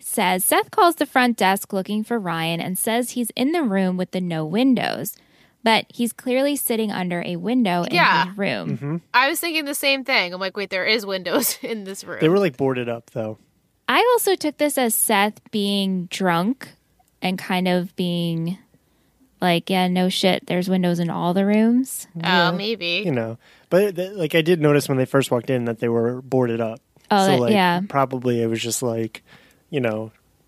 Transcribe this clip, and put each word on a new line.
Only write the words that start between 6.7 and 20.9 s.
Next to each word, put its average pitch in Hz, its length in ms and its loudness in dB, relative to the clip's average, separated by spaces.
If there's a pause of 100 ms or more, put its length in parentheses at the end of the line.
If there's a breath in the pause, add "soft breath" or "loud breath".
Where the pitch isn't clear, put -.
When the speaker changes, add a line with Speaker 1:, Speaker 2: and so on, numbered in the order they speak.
Speaker 1:
under 175 320 -4
a 175 120 -6
window 180 480 0
in - 100 -4
Speaker 2:
Yeah. 196 340 4
Speaker 1:
his 202 100 -12
room." 139 380 -4
Speaker 3:
Mm-hmm. 143 200 -6 (180)
Speaker 2:
I 262 160 4
was 330 100 -4
thinking 320 240 -4
the 277 100 -6
same 269 300 0
thing. 196 300 0
I'm 185 60 -8
like, 190 180 -6
"Wait, 196 120 -6
there 185 140 -2
is 220 220 0
windows 190 520 -2
<laughs> - 40 -16
in 226 220 -8
this 190 200 -12
room." 147 160 -12
Speaker 3:
They 156 80 4
were, 185 100 4
like, 175 200 0
boarded 127 320 -2
up, 117 200 -8
though. 110 280 -6 (500)
Speaker 1:
I 254 100 2 (140)
also 427 240 2
took - 220 -6
this 294 180 0
as 240 180 0
Seth 208 460 0 (100)
being 196 560 0
drunk 185 640 0 (540)
and 185 160 -2
kind 185 280 -2
of 180 300 0
being 170 640 -2 (840)
like, 170 280 2
yeah, 185 200 2
no 180 200 2
shit, - 380 0
there's 180 220 -2
windows 180 300 2